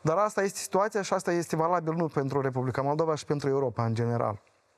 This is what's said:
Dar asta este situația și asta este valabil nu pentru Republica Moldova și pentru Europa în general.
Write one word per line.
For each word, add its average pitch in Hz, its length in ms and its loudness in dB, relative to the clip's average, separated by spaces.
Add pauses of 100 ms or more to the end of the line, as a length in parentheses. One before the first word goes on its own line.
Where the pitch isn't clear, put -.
Dar 156 160 2
asta 208 240 2
este 196 160 -2
situația 202 440 0
și 185 120 -2
asta 185 180 0
este 170 240 0
valabil 160 380 2
nu 170 140 0
pentru 139 340 0
Republica 131 400 0
Moldova 156 340 0
și - 100 -8
pentru 143 240 -2
Europa 131 360 0
în 113 80 0
general. 117 480 -2 (360)